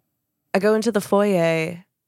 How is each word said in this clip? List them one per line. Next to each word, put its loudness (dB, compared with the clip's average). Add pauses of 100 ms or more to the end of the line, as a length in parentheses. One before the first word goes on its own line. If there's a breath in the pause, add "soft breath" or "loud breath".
(540)
I 4
go 2
into -2
the 0
foyer 0 (260)